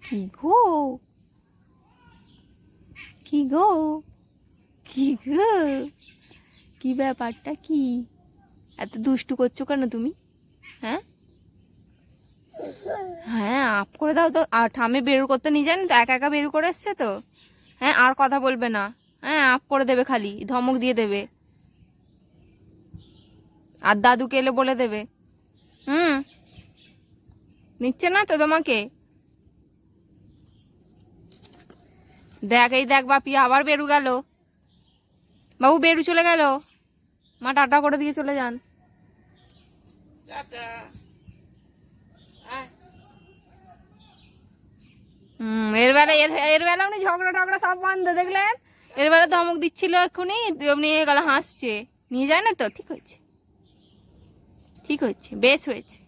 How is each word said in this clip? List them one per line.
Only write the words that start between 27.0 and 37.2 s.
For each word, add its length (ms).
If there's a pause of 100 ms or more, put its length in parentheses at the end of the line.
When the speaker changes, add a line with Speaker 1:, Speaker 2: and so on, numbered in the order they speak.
Speaker 1:
নিচ্ছে 340
না 140
তো 140
তোমাকে। 340 (3750)
দেখ, 260 (100)
এই 120
দেখ 200
বাপি, 200 (140)
আবার 240
বেরু 240
গেল। 140 (1500)
বাবু, 140 (100)
বেরু 240
চলে 200
গেল। 120 (1000)